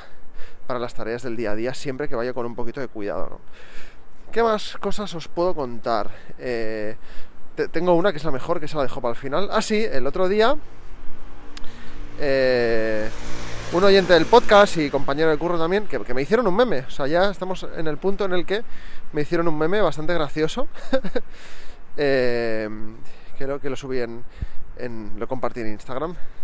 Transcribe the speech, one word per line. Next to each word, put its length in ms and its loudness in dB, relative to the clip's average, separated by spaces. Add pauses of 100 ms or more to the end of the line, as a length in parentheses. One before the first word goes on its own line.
(680)
para 120 -2
las 140 -6
tareas 300 -2
del 120 -4
día 180 0
a 20 4
día, 180 0
siempre 380 -4
que 40 4
vaya 200 -2
con 100 -2
un 100 -6
poquito 280 0
de 60 -6
cuidado, 420 -2
¿no? 100 -6 (920)
¿Qué 100 2
más 340 -2
cosas 380 -2
os 140 -8
puedo 260 0
contar? 560 -2 (280)
Eh, 580 -2 (580)
te-, 140 -2
tengo 260 2
una 180 2
que 60 -4
es 60 -4
la 60 2
mejor, 300 2
que 80 2
se 80 -2
la 60 0
dejo 180 2
para 120 -2
el 60 0
final. 320 0
Ah, 120 0
sí, 200 0
el 240 6
otro 220 2
día 300 4 (1600)
eh, 920 2 (640)
un 120 2
oyente 280 6
del 140 6
podcast 500 6
y 140 -2
compañero 400 2
de 80 0
curro 200 -2
también, 280 2
que, 140 0
que 140 0
me 80 4
hicieron 240 0
un 100 2
meme. 240 2
O 100 -6
sea, 160 0
ya 240 2
estamos 360 -6 (100)
en 100 0
el 100 2
punto 280 0
en 80 0
el 120 2
que 180 -2 (500)
me 100 0
hicieron 260 0
un 100 4
meme 220 2
bastante 340 2
gracioso. 540 0 (220)
<laughs> 180 2 (880)
Eh, 760 2 (640)
creo 240 0
que 80 0
lo 80 -2
subí 240 -2
en, 240 -2 (520)
en, 420 -2
lo 100 -4
compartí 320 -2
en 80 0
Instagram. 460 -2 (300)